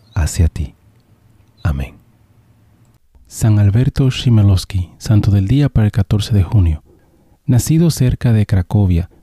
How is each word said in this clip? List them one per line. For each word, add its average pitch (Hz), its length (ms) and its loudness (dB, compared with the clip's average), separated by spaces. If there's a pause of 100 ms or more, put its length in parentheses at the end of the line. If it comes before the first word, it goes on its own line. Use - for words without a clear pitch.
(140)
hacia 78 340 -2
ti. - 260 -8 (880)
Amén. 67 340 -6 (1300)
San 107 320 0
Alberto 120 500 0
Chmielowski, 101 880 0
santo 104 340 0
del 98 180 0
día 139 200 2
para 110 160 0
el 104 80 0
catorce - 420 -2
de 95 100 2
junio. 82 380 0 (640)
Nacido 156 460 0
cerca 123 420 -2
de 107 140 2
Cracovia, 92 640 0 (120)